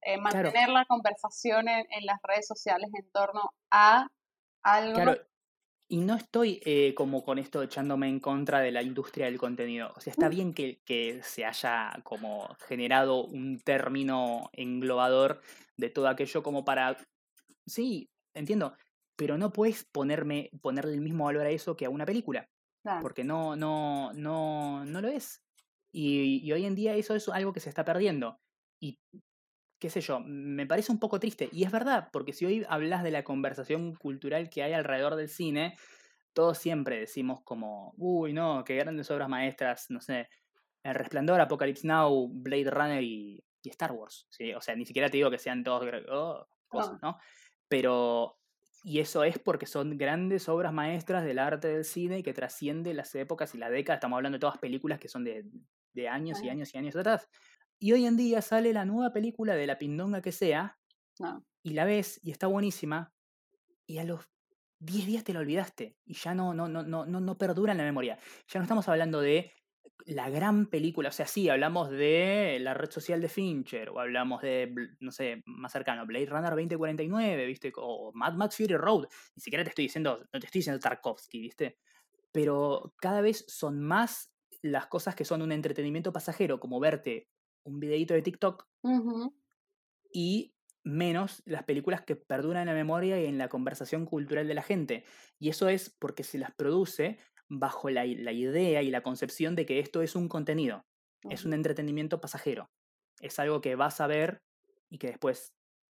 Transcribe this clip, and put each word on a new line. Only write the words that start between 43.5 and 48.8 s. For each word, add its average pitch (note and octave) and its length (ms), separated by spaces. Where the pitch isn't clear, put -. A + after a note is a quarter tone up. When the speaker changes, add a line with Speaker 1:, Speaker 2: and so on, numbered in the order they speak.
Speaker 2:
y - 80
Star D#3 220
Wars, G#2+ 380
¿sí? A2+ 240
O A#2 60
sea, A#2 140
ni A#2+ 120
siquiera C3+ 240
te C#3 80
digo C#3 120
que A#2+ 80
sean B2 240
todos B2 220
gra-, A#2+ 260
oh, D3 380
cosas, F#3 340
Speaker 1:
No. D#3 100
Speaker 2:
¿no? - 60
Pero, B2 720